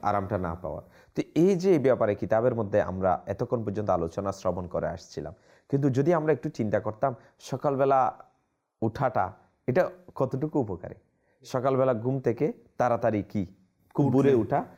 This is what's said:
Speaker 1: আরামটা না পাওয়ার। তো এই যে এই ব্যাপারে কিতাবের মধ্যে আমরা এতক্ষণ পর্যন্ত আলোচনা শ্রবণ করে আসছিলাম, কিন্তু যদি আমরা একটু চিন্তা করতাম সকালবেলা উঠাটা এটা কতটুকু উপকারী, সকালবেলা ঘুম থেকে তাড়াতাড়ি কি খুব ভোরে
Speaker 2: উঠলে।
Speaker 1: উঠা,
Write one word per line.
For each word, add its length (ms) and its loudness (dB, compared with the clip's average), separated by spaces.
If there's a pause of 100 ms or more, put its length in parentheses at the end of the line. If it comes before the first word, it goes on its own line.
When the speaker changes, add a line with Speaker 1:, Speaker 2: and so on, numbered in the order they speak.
Speaker 1:
আরামটা 360 0
না 160 -4
পাওয়ার। 280 -8 (320)
তো 80 -2 (120)
এই 220 4
যে 160 2
এই 60 6
ব্যাপারে 360 4
কিতাবের 400 2
মধ্যে 280 0
আমরা 440 0
এতক্ষণ 380 -4
পর্যন্ত 260 -4
আলোচনা 420 -2
শ্রবণ 340 -4
করে 220 -4
আসছিলাম, 460 -12 (340)
কিন্তু 220 0
যদি 240 2
আমরা 180 0
একটু 160 -4
চিন্তা 320 -2
করতাম 340 -4 (240)
সকালবেলা 760 0 (680)
উঠাটা 500 -2 (340)
এটা 240 2 (240)
কতটুকু 460 -2
উপকারী, 340 -8 (500)
সকালবেলা 500 2
ঘুম 260 -4
থেকে 320 0 (240)
তাড়াতাড়ি 460 2
কি 240 -4 (480)
খুব 180 2
ভোরে 220 6
Speaker 2:
উঠলে। 60 4
Speaker 1:
উঠা, 240 0 (140)